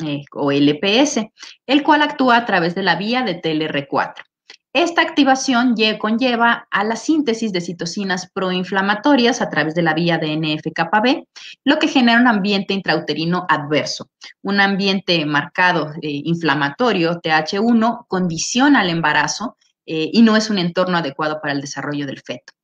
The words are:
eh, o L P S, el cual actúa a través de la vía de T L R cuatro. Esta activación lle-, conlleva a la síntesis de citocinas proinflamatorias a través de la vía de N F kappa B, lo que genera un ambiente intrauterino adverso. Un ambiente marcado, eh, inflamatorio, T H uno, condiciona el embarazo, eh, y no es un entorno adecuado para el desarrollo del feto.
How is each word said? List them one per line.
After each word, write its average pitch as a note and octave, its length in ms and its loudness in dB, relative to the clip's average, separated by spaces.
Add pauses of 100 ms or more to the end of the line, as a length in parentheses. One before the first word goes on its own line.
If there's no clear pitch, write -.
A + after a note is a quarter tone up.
eh, C#3+ 200 -6 (100)
o C#3+ 180 -2
L C#3+ 260 4
P G3+ 260 2
S, A3 280 -2 (360)
el C#4+ 160 2
cual D4+ 180 4
actúa C4 380 2
a A#3+ 80 0
través F3 280 0
de G3 80 -4
la F3 140 2
vía A3+ 260 -2
de F#3+ 120 -2
T E3+ 160 -4
L D#3 160 -2
R C#3+ 200 -4
cuatro. - 380 -4 (480)
Esta E4+ 300 2
activación C4 760 2
lle-, G#3+ 220 0
conlleva A#3 680 0
a G3 140 -2
la A3 140 -2
síntesis A#3 560 0
de F3+ 80 -2
citocinas F3+ 760 -6
proinflamatorias G3 1080 0
a F#3 80 -2
través D#3 280 -2
de F3 60 2
la D#3+ 120 2
vía E3 240 2
de D#3 140 -2
N D#3 200 -2
F D#3 200 -6
kappa E3+ 280 0
B, B3+ 280 0 (340)
lo D4+ 160 2
que D#4+ 80 2
genera A#3 340 4
un B3+ 60 6
ambiente G3+ 480 0
intrauterino E3 760 -2
adverso. D3 600 -2 (320)
Un G3+ 180 0
ambiente F#3+ 680 0
marcado, D3+ 640 0 (100)
eh, C#3+ 220 -6
inflamatorio, E3 960 0
T D#3+ 100 -6
H D#3 300 0
uno, A3 480 2
condiciona F#3+ 720 2
el F3 80 0
embarazo, D#3 640 -2 (300)
eh, D#3+ 260 -4
y A3+ 100 6
no A3 140 6
es G#3+ 140 0
un G3+ 80 0
entorno F3 400 0
adecuado D3+ 420 -4
para D3 120 -4
el C#3+ 80 -2
desarrollo C#3+ 440 -6
del C3+ 160 -10
feto. - 320 -14 (120)